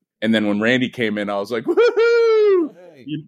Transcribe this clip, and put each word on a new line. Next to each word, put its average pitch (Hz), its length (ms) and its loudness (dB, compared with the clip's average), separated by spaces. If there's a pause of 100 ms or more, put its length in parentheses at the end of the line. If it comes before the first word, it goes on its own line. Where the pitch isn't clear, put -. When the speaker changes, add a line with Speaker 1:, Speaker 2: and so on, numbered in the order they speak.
(240)
Speaker 1:
And 110 100 0
then 107 140 2
when 101 120 -2
Randy 123 300 0
came 107 300 -4
in, 101 100 -6
I 104 80 -4
was 101 140 -6
like, 117 140 -4
"Woohoo! 440 1080 2
Speaker 2:
Hey. 170 300 -20
Speaker 1:
You 151 220 -10